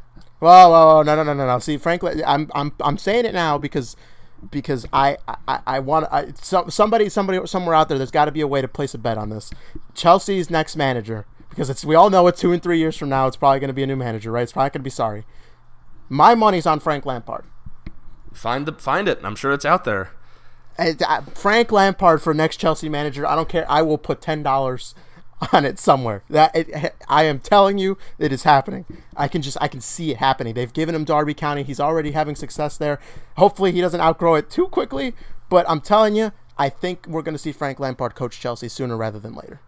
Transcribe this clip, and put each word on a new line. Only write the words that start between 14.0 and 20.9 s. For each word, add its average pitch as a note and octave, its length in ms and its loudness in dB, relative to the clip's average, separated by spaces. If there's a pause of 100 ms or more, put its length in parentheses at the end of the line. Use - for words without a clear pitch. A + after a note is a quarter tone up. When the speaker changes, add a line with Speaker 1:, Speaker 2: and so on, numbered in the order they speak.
Speaker 1:
right? A#2+ 100 -2
It's A#2+ 100 -6
probably C3+ 180 -2
gonna C#3 140 -10
be C3 60 -6
Sarri. G#2+ 340 -6 (840)
My D#3 260 6
money's G#3 320 2
on D3+ 140 2
Frank D3 240 -4
Lampard. B2+ 400 -8 (880)
Speaker 2:
Find B2+ 320 -6
the, D3 80 -6
find F3 360 -4
it. C3+ 140 -2
I'm G#2 140 -8
sure C#3 160 -2
it's C#3 140 -4
out F3 180 2
there. G2+ 280 -4 (680)
Speaker 1:
Uh, E3 140 0 (140)